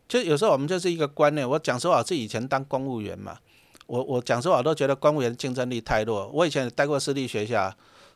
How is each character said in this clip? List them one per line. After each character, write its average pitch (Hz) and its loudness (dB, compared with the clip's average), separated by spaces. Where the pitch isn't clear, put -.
就 247 0
有 160 2
时 170 0
候 208 4
我 143 6
们 139 -2
就 180 -2
是 180 -2
一 170 0
个 151 0
观 147 4
念。 143 -2
我 151 2
讲 123 -2
实 165 -2
话， 170 6
我 120 4
自 190 -4
己 139 -2
以 107 -6
前 117 -4
当 135 -2
公 135 -4
务 123 -6
员 95 -8
嘛， 98 -14
我， 120 -2
我 127 -2
讲 123 0
实 143 -2
话， 170 6
我 120 2
都 151 2
觉 143 0
得 139 2
公 151 2
务 143 0
员 120 0
竞 131 -6
争 123 -2
力 123 -4
太 110 0
弱。 107 -2
我 147 2
以 160 -2
前 139 0
也 123 -4
待 143 0
过 143 0
私 143 -2
立 135 -2
学 107 -4
校， 104 0